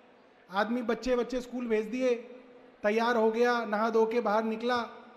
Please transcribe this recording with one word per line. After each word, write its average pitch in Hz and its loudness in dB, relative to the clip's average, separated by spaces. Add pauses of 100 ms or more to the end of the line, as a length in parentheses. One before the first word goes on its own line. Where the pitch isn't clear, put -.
(520)
आदमी 214 0
बच्चे, 233 -2
बच्चे 240 -2
स्कूल 247 -8
भेज 220 0
दिए, 247 0 (680)
तैयार 226 2
हो 220 4
गया, 240 2
नहा 214 0
धो 220 4
के 233 0
बाहर 214 2
निकला, 233 -2 (400)